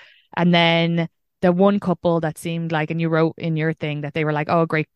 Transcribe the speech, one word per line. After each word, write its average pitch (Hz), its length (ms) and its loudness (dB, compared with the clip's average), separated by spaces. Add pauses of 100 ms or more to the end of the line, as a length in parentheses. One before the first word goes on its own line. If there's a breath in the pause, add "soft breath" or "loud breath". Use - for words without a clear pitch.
(380 loud breath)
And 175 180 4
then 170 540 2 (320)
the 180 100 4
one 196 260 4
couple 170 440 -2
that 156 160 -4
seemed 165 340 -6
like, 156 180 -2
and 165 120 -4
you 165 80 0
wrote 160 280 2
in 160 200 -4
your 160 160 -2
thing 147 280 -8
that 143 120 -8
they 160 100 -2
were 151 80 -2
like, 151 180 -2
"Oh, 170 160 2
great," 160 300 -2